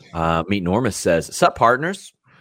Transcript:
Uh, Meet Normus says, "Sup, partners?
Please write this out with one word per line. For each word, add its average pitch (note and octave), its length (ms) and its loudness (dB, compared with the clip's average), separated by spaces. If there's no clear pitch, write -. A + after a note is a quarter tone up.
Uh, E2 340 0
Meet G2 160 -2
Normus G2+ 300 0
says, E2 420 -2
"Sup, - 200 2
partners? C#3 560 0